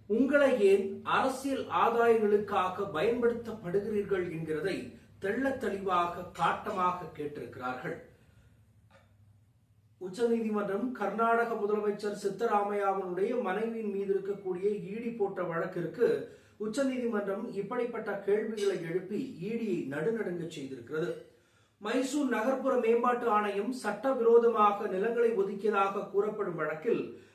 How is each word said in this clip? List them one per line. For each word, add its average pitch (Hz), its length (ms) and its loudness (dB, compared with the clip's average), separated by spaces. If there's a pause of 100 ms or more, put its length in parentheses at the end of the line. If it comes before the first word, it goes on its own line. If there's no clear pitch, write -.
"உங்களை 262 540 4
ஏன் 196 440 4
அரசியல் 247 640 0
ஆதாயங்களுக்காக 202 1300 2
பயன்படுத்தப்படுகிறீர்கள் 202 1400 0
என்கிறதை 156 680 -4 (200)
தெள்ளத் 247 420 -2
தெளிவாக, 190 600 -2
காட்டமாக 180 760 -2 (200)
கேட்டிருக்கிறார்கள்." 127 760 -8 (2000)
உச்ச 190 300 0
நீதிமன்றம் 214 640 0
கர்நாடக 226 640 2
முதலமைச்சர் 208 720 -2
சித்தராமையாவினுடைய 202 1160 0
மனைவியின் 214 500 -2
மீது 196 220 0
இருக்கக்கூடிய 190 520 -4
இ 202 360 -2
டி 233 80 -4
போட்ட 185 320 -2
வழக்கிற்கு 170 840 0 (300)
உச்ச 214 280 -2
நீதிமன்றம் 220 720 -2
இப்படிப்பட்ட 220 640 -4
கேள்விகளை 202 640 0
எழுப்பி 165 600 -6
இ 185 40 -6
டியை 190 500 -4
நடுநடுங்க 180 640 -2
செய்திருக்கிறது. 139 680 -6 (540)
மைசூர் 262 480 0
நகர்ப்புற 254 480 0
மேம்பாட்டு 233 520 2
ஆணையம் 208 440 0
சட்டவிரோதமாக 220 1120 4
நிலங்களை 226 440 2
ஒதுக்கியதாக 196 800 0
கூறப்படும் 202 440 0
வழக்கில் - 680 -2 (140)